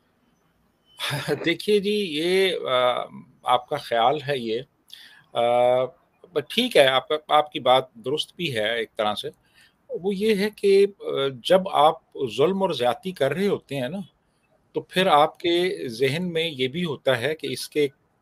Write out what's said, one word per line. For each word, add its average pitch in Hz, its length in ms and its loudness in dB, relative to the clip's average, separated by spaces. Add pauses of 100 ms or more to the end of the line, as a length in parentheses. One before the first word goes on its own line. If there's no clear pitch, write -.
(960)
<laughs> 143 460 -6
देखिए 208 360 0
जी, 202 160 -2
ये, 185 560 0
अ, 123 560 0 (400)
आपका 127 300 0
ख्याल 117 440 0
है 139 180 -4
ये, 113 200 -4 (760)
अ, 123 580 2 (420)
ब-, 143 160 -2
ठीक 240 260 0
है, 143 100 8
आपका, 135 480 0
आपकी 151 240 0
बात 127 380 4
दुरुस्त 131 400 -6
भी 175 100 -4
है 113 340 -2
एक 110 160 -6
तरह 107 160 0
से। 135 160 -8 (680)
वो 185 120 -4
ये 208 240 0
है 196 140 -2
कि, 202 360 4
अ, 202 80 -4 (520)
जब 185 280 2
आप 147 280 4 (160)
जुल्म 147 460 -2
और 175 120 -2
ज्यादती 123 360 -2
कर 139 220 -2
रहे 190 140 -2
होते 139 280 -4
हैं 127 140 -6
ना, 185 140 -10 (720)
तो 143 160 -6
फिर 185 160 0
आपके 170 840 2
जहन 131 340 0
में 165 280 -4
ये 131 160 -2
भी 147 140 -6
होता 135 340 0
है 123 180 -2
कि 143 200 -8
इसके 143 380 -2 (300)